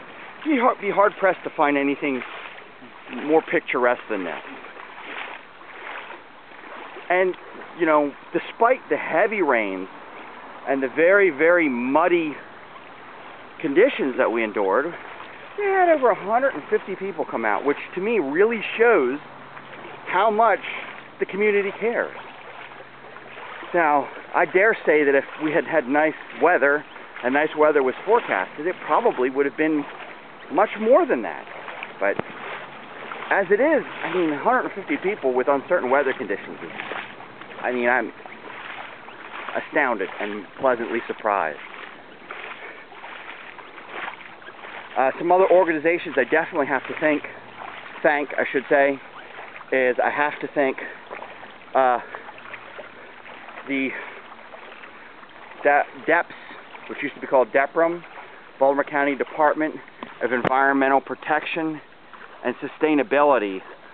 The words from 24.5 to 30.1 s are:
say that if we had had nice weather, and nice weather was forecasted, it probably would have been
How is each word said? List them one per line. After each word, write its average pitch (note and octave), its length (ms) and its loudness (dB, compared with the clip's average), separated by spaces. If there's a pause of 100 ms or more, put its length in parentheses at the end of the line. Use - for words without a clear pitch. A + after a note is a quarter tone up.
say D3+ 200 6
that C#3 100 6
if C3+ 80 4 (200)
we D#3 80 0
had D3 140 2
had C#3 220 0
nice D3 260 2 (280)
weather, D3 420 4 (400)
and B2 100 0
nice D3+ 240 2
weather D3+ 240 6
was B2+ 140 0 (100)
forecasted, D3+ 640 0
it F3+ 80 -2 (100)
probably D#3 440 2
would C#3 160 2
have C3+ 120 -2
been D#3 280 2 (640)